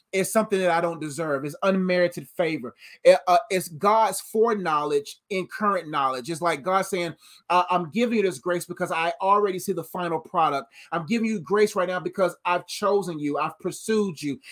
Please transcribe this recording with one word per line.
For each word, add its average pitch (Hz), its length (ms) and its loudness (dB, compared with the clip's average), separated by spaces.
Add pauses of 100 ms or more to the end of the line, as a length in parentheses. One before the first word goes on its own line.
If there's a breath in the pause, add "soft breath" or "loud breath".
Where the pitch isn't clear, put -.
(120)
is 190 200 0
something 214 280 2
that 180 100 2
I 165 100 2
don't 170 200 -2
deserve. 147 440 -4
It's 147 200 -8
unmerited 180 640 2
favor. 151 480 -4 (260 loud breath)
It, 180 240 8
uh, 175 120 6 (120)
it's 185 160 0
God's 202 540 2
foreknowledge 160 1000 0 (120)
in 190 180 -4
current 185 420 -2
knowledge. 135 400 -2
It's 160 100 -6
like 160 220 0
God 190 200 2
saying, 175 340 -4 (340 soft breath)
uh, 180 180 4
"I'm 175 220 0
giving 233 280 0
you 202 40 2
this 185 160 -2
grace 175 260 -4
because 175 280 -6
I 165 280 0
already 196 380 2
see 190 140 -4
the 165 100 -4
final 170 380 -4
product. 151 520 0 (200 loud breath)
I'm 165 120 -4
giving 220 220 0
you 220 140 -2
grace 208 340 2
right 180 140 0
now 180 100 -4
because 175 460 -2
I've 175 240 0
chosen 196 500 0
you. 143 200 -2
I've 151 200 -4
pursued 196 640 -2
you. 143 160 -4 (140 loud breath)